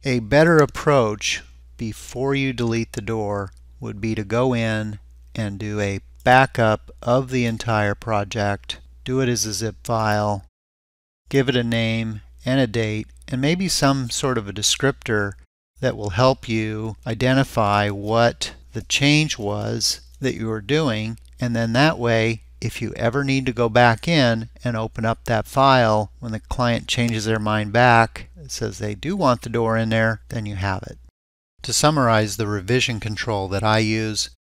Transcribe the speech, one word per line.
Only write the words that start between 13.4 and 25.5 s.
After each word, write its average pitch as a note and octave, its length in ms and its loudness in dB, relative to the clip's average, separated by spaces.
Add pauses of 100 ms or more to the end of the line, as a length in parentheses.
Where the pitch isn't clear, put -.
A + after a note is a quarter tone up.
some C#3 420 0
sort B2+ 280 -2
of G2+ 100 -6
a G2 60 -8
descriptor G#2 800 -2 (480)
that B2 160 0
will G#2 140 -6
help C3 360 2
you A2 480 -4 (100)
identify A2+ 840 2
what G#2+ 640 0 (200)
the A#2 100 -8
change D3 540 2
was G#2+ 640 -4 (180)
that C3 140 -2
you A2+ 140 -6
were A2 140 -4
doing, A2+ 580 -2 (200)
and A#2+ 160 -2
then A2+ 180 0
that C3 260 2
way, A2+ 420 0 (200)
if - 200 -6
you A2+ 140 -6
ever A#2 280 0
need C3+ 220 0
to B2+ 80 -2
go A#2+ 160 0
back A#2 380 4
in A#2+ 420 2 (140)
and A#2+ 120 -2
open A2 300 -4
up A2+ 200 -2
that A2 200 0
file, A#2+ 760 4